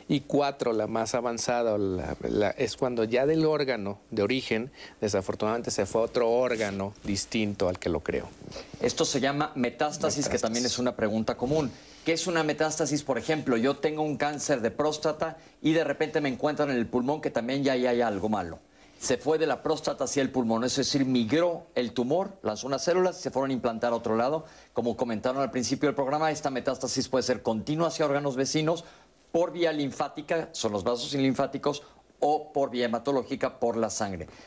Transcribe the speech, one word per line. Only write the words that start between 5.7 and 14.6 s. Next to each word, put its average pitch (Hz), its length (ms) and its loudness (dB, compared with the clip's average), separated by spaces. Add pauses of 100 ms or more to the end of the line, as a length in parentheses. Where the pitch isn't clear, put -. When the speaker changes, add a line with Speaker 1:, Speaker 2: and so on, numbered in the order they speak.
Speaker 1:
se 101 140 0
fue 113 160 0
a - 20 4
otro 117 260 2
órgano 110 640 0 (100)
distinto 101 680 0
al 92 100 -2
que 95 100 -4
lo 78 120 0
creó. - 260 -4 (540)
Speaker 2:
Esto - 240 0
se - 160 -2
llama 143 340 -2
metástasis, 143 680 -2
que - 80 -2
Speaker 1:
Metástasis. - 80 0
Speaker 2:
también 120 240 0
es 113 120 -2
una 123 180 0
pregunta 110 420 0
común. 139 340 0 (340)
¿Qué 160 80 2
es 165 120 -2
una 165 180 2
metástasis? 151 600 0
Por 123 160 0
ejemplo, 123 380 0
yo 127 200 2
tengo 151 240 0
un 151 160 -2
cáncer 143 440 0